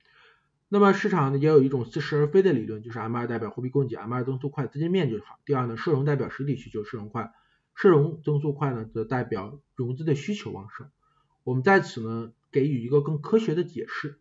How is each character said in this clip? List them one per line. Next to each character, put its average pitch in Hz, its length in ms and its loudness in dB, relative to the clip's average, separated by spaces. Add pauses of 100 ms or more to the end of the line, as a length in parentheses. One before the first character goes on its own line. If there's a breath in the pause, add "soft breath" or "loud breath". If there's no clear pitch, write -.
(680 soft breath)
那 202 100 4
么 196 140 8
市 196 160 0
场 143 240 2
呢， 139 60 0
也 147 80 4
有 151 160 8
一 135 60 2
种 127 160 -2
似 - 160 -6
是 151 160 -2
而 147 100 4
非 190 160 6
的 185 100 4
理 110 140 0
论， 107 160 -8
就 117 80 -14
是 117 80 -8
M 110 160 -4
二 120 100 -2
代 117 140 -4
表 110 100 -6
货 120 140 -10
币 127 60 -6
供 139 180 2
给 127 80 -8
，M 110 180 -6
二 127 100 -2
增 131 160 -4
速 143 120 -6
快， 135 160 -4
资 - 100 -12
金 165 140 -2
面 180 180 2
就 107 140 -4
好。 - 200 -20
第 - 120 -2
二 127 100 0
呢， 117 100 -6
社 165 160 -2
融 135 140 0
代 147 100 2
表 117 140 -4
实 135 160 -8
体 143 100 -2
需 - 140 -14
求， 107 140 -8
社 113 160 -10
融 104 100 -12
快， 110 240 -8 (400 soft breath)
社 - 160 4
融 160 320 4
增 147 200 0
速 147 120 -2
快 143 180 -2
呢， 113 140 -6
则 110 200 -6
代 123 180 -2
表 104 360 -8 (140)
融 127 220 -4
资 147 80 -10
的 156 100 0
需 202 220 -4
求 117 160 -12
旺 98 180 -12
盛。 - 180 -18 (560)
我 127 120 -2
们 127 80 -2
在 196 160 6
此 - 220 -4
呢， 113 300 -6 (200)
给 139 160 2
予 131 160 -2
一 117 40 -8
个 143 140 4
更 147 180 -4
科 220 200 2
学 175 160 0
的 175 80 0
解 - 260 -8
释。 - 320 -10